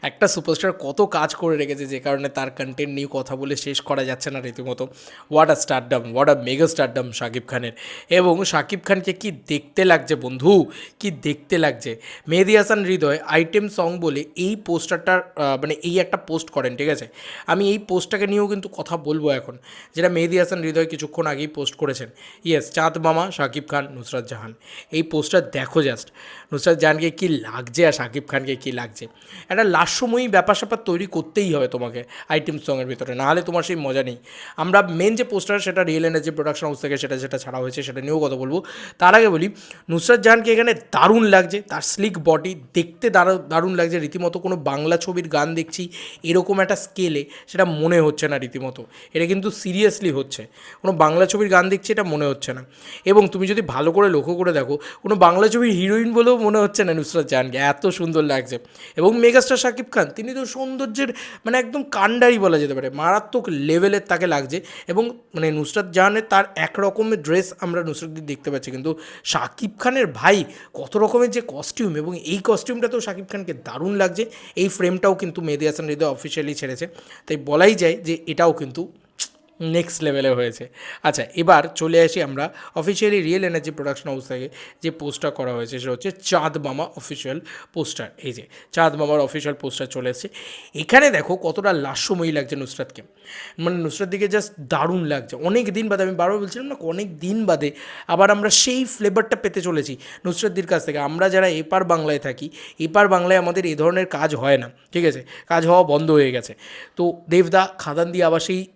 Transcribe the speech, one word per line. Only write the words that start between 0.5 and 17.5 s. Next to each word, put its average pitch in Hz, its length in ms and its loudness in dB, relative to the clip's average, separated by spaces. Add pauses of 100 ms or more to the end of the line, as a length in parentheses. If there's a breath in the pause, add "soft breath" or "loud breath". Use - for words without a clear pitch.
কত 277 140 -6 (180)
কাজ 156 120 2 (120)
করে 165 200 0
রেখেছে, 143 320 -4
যে 131 120 -6
কারণে 139 220 -2 (100)
তার 135 200 -4
কনটেন্ট 139 400 -6
নিয়ে 139 140 -6
কথা 135 240 -6
বলে 139 200 -6 (100)
শেষ 139 120 -6 (120)
করা 139 200 2
যাচ্ছে 131 240 -6
না 135 60 -8
রীতিমতো। 127 440 -8 (520 loud breath)
What 160 200 8
a - 80 -6
stardom, 127 400 0 (120)
what 139 180 4
a 135 40 4 (100)
mega 139 260 2
stardom 127 340 -2 (120)
শাকিব 117 320 -8
খানের। 123 220 -6 (460 loud breath)
এবং 180 160 4 (160)
শাকিব 170 360 -2
খানকে 190 340 0
কি 214 80 -6 (220)
দেখতে 147 300 -2 (100)
লাগছে 156 240 2
বন্ধু, 127 380 2 (460 loud breath)
কি 202 120 -4 (160)
দেখতে 147 300 -4
লাগছে। 135 340 0 (380 loud breath)
মেহেদী 185 260 4
হাসান 208 340 4
হৃদয় 156 300 0 (160)
আইটেম 165 300 2 (120)
সং 170 120 0 (160)
বলে 143 160 -2 (140)
এই 185 200 -2
পোস্টারটার, 175 680 0
আহ, 139 400 -2
মানে 156 120 -4 (140)
এই 175 160 -2
একটা 180 140 -4
পোস্ট 160 380 -6
করেন, 127 240 -2
ঠিক 147 160 0
আছে? 123 100 -12 (460 loud breath)